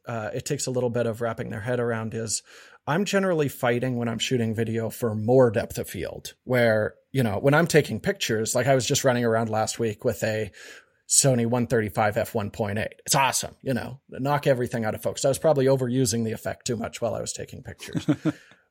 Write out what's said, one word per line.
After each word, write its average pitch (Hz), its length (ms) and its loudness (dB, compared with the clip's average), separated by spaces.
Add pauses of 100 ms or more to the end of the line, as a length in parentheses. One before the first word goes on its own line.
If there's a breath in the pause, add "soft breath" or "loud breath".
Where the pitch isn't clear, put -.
uh, 110 280 -6
it 131 120 -6
takes 139 220 -4
a 131 40 -6
little 123 180 0
bit 117 160 0
of 113 140 -4
wrapping 117 300 -4
their 117 100 -8
head 120 220 -2
around 113 320 -4
is 113 300 -4 (440 loud breath)
I'm 165 160 2
generally 180 460 2
fighting 123 480 0
when 117 100 -2
I'm 113 120 -4
shooting 113 360 0
video 113 340 -2
for 110 240 -4
more 117 380 6
depth - 260 -4
of 101 100 -6
field - 460 -10 (100)
where, 113 520 2 (160)
you 135 100 0
know, 104 160 0
when 139 160 4
I'm 160 140 4
taking 135 320 2
pictures, 113 560 -2
like, 123 100 2
I 139 80 4
was 127 120 2
just - 180 0
running 120 220 2
around 113 240 2
last 110 280 -2
week 113 260 -2
with 117 200 0
a 110 280 -2 (560 loud breath)
Sony 123 380 4
one 120 220 0
thirty-five 107 500 0
f 104 180 -4
one 104 160 -4
point 101 260 -4
eight. - 280 -6
It's - 100 0
awesome, 131 460 0
you 131 140 -2
know, 117 240 -6 (100)
knock 139 380 -2
everything 120 380 0
out 107 100 -2
of - 60 -10
focus. - 240 -4
I 139 40 4
was 127 100 0
probably 143 260 4
overusing 127 580 2
the 110 80 -2
effect - 340 -8
too 117 120 -2
much - 240 -8
while 117 140 -2
I 113 60 -6
was 117 120 -8
taking - 300 -12
pictures. - 440 -8
<laughs> - 260 0 (380 loud breath)